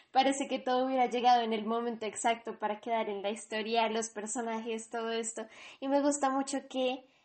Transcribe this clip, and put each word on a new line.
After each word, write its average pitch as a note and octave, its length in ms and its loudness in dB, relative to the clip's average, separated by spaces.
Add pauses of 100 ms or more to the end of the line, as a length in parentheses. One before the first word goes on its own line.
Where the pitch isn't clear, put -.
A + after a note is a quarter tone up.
(120)
Parece C4+ 360 4
que C4 120 -2
todo B3+ 260 2
hubiera C4 220 4
llegado B3 340 4
en A3+ 120 0
el G#3+ 120 -2
momento A#3 400 -2
exacto A3+ 540 -2
para G#3 200 -2
quedar A3 300 -2
en G3+ 120 -4
la G3+ 100 -2
historia, A3 580 0
los A3 200 -2
personajes, A3+ 800 -6
todo A3+ 220 -4
esto. A3+ 340 -4 (340)
Y C4+ 80 -6
me C#4 140 4
gusta C#4+ 280 2
mucho C4+ 400 -2
que, B3+ 360 -2 (200)